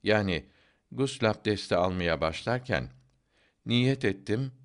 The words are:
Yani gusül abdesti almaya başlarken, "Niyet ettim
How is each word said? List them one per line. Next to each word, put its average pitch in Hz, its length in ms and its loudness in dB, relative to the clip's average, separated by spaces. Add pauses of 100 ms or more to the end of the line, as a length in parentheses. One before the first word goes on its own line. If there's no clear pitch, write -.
Yani 101 420 2 (460)
gusül 127 380 0
abdesti 104 460 -2
almaya 87 460 2
başlarken, 80 680 -2 (760)
"Niyet 127 400 0
ettim 110 460 -2 (120)